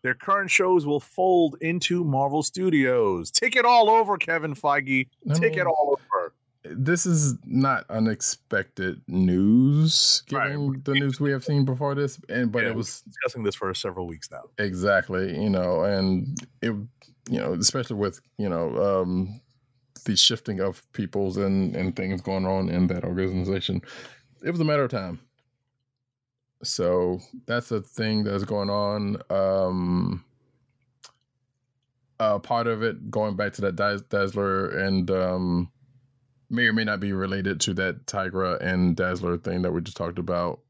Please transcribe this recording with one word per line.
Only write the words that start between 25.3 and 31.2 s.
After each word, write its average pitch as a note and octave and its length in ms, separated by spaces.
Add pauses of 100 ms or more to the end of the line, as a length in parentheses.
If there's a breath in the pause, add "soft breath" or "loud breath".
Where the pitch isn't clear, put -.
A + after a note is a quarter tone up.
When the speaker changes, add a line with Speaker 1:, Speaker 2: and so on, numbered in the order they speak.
Speaker 2:
So F2+ 540 (260)
that's A#2+ 280
a G#2+ 80
thing A2 420
that's G2+ 220
going G2+ 260
on. G#2 500 (100)
Um, F#2 920 (2000)